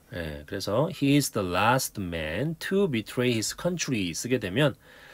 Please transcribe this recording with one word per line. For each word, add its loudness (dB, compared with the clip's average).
예, -8
그래서 0
he 2
is 4
the -2
last 2
man -2
to 2
betray 0
his -2
country -2
쓰게 0
되면 2